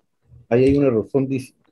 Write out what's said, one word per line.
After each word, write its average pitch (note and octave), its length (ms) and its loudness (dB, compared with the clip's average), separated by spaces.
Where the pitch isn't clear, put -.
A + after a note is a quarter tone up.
ahí B2 180 2
hay C#3 120 2
un C#3+ 80 0
error, A2+ 240 -2
son C3+ 180 -2
diez, C3 280 -10